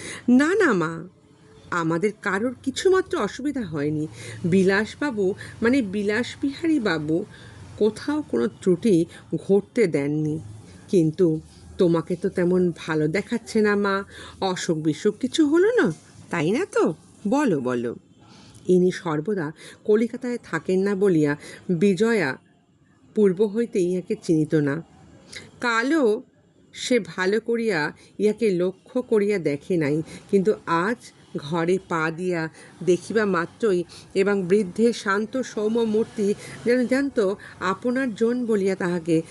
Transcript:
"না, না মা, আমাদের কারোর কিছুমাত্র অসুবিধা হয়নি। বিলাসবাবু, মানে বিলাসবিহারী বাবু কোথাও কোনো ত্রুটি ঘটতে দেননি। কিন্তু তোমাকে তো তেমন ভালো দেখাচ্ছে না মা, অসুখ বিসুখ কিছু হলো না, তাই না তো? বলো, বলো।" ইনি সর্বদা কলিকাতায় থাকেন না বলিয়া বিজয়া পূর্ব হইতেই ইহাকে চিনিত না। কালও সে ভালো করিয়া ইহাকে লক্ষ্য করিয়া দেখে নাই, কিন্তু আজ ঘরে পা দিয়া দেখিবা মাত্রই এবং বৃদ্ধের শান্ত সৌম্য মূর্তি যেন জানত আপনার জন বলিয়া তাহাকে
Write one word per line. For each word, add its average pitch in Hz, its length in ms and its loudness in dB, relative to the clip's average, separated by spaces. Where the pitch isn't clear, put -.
"না, 285 260 6
না 359 180 4
মা, 165 360 -2
আমাদের 170 420 -2
কারোর 214 400 -2
কিছুমাত্র 370 560 0
অসুবিধা 269 420 -4
হয়নি। 151 460 -4
বিলাসবাবু, 196 920 0
মানে 247 200 4
বিলাসবিহারী 233 1000 -2
বাবু 160 440 -2
কোথাও 214 440 0
কোনো 233 260 -2
ত্রুটি 175 580 2
ঘটতে 196 380 2
দেননি। 151 520 -2
কিন্তু 160 520 2
তোমাকে 170 380 2
তো 196 120 -2
তেমন 180 480 2
ভালো 156 320 -2
দেখাচ্ছে 208 520 -2
না 208 160 4
মা, 196 280 0
অসুখ 180 380 -2
বিসুখ 160 400 0
কিছু 294 280 0
হলো 349 220 4
না, 185 100 2
তাই 170 200 0
না 285 140 0
তো? 349 300 0
বলো, 226 320 2
বলো।" 120 360 -4
ইনি 180 220 4
সর্বদা 156 640 -4
কলিকাতায় 233 580 0
থাকেন 185 380 -2
না 202 140 0
বলিয়া 160 420 4
বিজয়া 185 720 2
পূর্ব 202 320 4
হইতেই 202 460 -2
ইহাকে 185 300 -4
চিনিত 156 320 2
না। 147 280 0
কালও 240 600 2
সে - 280 0
ভালো 190 400 -2
করিয়া 220 520 -2
ইহাকে 214 320 2
লক্ষ্য 185 520 -2
করিয়া 208 360 2
দেখে 156 380 -2
নাই, 156 260 0
কিন্তু 196 240 2
আজ 180 460 -2
ঘরে 170 420 -2
পা 160 220 -2
দিয়া 165 380 -4
দেখিবা 180 420 0
মাত্রই 180 600 0
এবং 196 320 0
বৃদ্ধের 208 460 2
শান্ত 214 480 -2
সৌম্য 220 400 -2
মূর্তি 214 540 0
যেন 247 220 2
জানত 254 480 0
আপনার 240 540 -2
জন 240 320 0
বলিয়া 196 280 0
তাহাকে 170 560 0